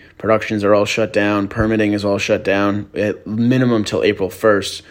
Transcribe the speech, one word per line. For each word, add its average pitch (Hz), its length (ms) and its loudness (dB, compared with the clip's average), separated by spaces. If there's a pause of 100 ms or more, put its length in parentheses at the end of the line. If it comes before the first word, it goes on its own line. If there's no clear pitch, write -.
(180)
Productions 107 460 -2
are 101 100 4
all 104 120 4
shut 107 260 -2
down. 104 380 0
Permitting 107 420 0
is 101 140 -2
all 101 120 0
shut 101 280 0
down, 101 480 0
at - 340 -4
minimum 120 560 2
till 101 200 -2
April 98 260 0
first. 101 600 0